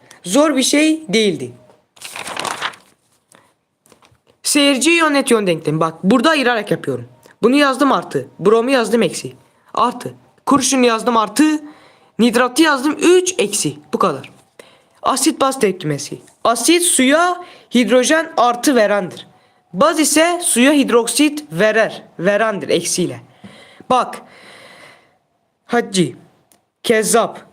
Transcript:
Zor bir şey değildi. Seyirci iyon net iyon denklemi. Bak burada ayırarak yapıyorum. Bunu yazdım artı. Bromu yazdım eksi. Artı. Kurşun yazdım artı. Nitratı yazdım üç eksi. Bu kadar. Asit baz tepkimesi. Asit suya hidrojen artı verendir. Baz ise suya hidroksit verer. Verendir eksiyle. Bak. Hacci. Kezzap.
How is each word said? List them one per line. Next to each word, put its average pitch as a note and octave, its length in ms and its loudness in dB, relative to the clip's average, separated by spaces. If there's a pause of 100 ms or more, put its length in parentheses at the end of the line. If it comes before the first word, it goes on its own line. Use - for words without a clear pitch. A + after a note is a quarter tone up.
(240)
Zor C#4 320 2
bir B3+ 80 0
şey D#4 440 0
değildi. F3+ 440 -2 (3000)
Seyirci C#4+ 480 2
iyon D#4+ 220 2
net C4+ 180 0
iyon G#3+ 160 2
denklemi. D#3 320 -2
Bak E3 140 -2 (100)
burada B3 260 4
ayırarak A#3+ 420 0
yapıyorum. B2+ 340 -6 (380)
Bunu B3 120 4
yazdım C#4 360 2
artı. D#3 360 -4 (120)
Bromu A3+ 300 2
yazdım A#3 320 0
eksi. D3 320 -4 (400)
Artı. A#3 400 -4 (320)
Kurşun C4+ 380 2
yazdım A3+ 340 0
artı. G#3+ 260 0 (760)
Nitratı B3 420 2
yazdım D4 380 0
üç F4+ 380 2
eksi. - 400 -4 (160)
Bu - 40 -4
kadar. F3 340 -2 (720)
Asit C4 400 0
baz C4+ 180 0
tepkimesi. D#3 640 -4 (220)
Asit B3 400 2
suya F4 600 0 (320)
hidrojen B3+ 600 2
artı A#3+ 380 2
verendir. G3+ 520 -2 (460)
Baz D4+ 260 2
ise D#4+ 440 2
suya C4+ 300 2
hidroksit C#4+ 800 0
verer. G3+ 520 0 (160)
Verendir G3+ 500 -2
eksiyle. E3 500 -2 (720)
Bak. B3 320 -2 (1400)
Hacci. F#3+ 500 -2 (680)
Kezzap. A3 580 0 (120)